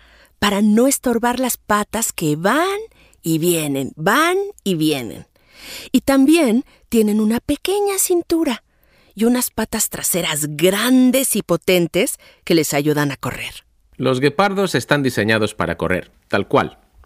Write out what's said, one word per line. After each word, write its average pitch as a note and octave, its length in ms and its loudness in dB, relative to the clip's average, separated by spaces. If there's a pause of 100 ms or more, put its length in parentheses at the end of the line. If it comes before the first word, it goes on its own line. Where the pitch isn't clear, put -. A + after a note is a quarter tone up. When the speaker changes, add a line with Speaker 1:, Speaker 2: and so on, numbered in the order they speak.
(400)
Speaker 1:
para G3+ 220 0
no A3 260 4
estorbar A#3+ 540 -2
las B3 160 -4
patas G#3 560 -4
que D3+ 240 -2
van D#4 420 0 (420)
y D#3+ 180 0
vienen, D3+ 580 -2
van D4 400 0 (260)
y F#3+ 120 -2
vienen. C#3+ 520 -4 (640)
Y B3+ 80 4
también C4+ 640 4 (240)
tienen G#3+ 320 2
una A3 220 0
pequeña G4 580 -2
cintura E4 640 -2 (520)
y G#3 100 0
unas B3 240 0
patas A3 400 -4
traseras D#3+ 560 -4 (120)
grandes A#3+ 760 2
y G3 60 -2
potentes F3 760 0 (260)
que F#3 100 0
les D#3 220 2
ayudan D3 360 0
a C3 60 -12
correr. - 480 -10 (300)
Speaker 2:
Los B2+ 240 0
guepardos F#3+ 560 0
están C#3+ 260 0
diseñados A2 540 0
para E2+ 200 -4
correr, E2 360 -4 (160)
tal - 200 -2
cual. G#2+ 300 0 (280)